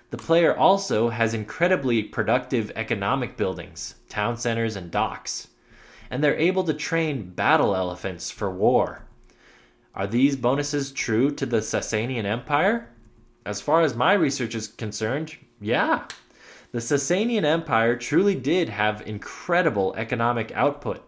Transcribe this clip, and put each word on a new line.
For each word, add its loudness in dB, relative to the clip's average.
The -8
player 4
also 4
has 0
incredibly 0
productive 0
economic -2
buildings, -6
town -2
centers, -2
and -8
docks. -4
And -4
they're 2
able 2
to 0
train -4
battle 2
elephants -4
for -4
war. 2
Are -4
these 2
bonuses -2
true 0
to -6
the 0
Sasanian -2
Empire? 0
As -6
far 4
as 2
my 2
research 0
is -4
concerned, -4
yeah. 0
The -4
Sasanian 0
Empire 2
truly 2
did 0
have 0
incredible 0
economic -2
output. -2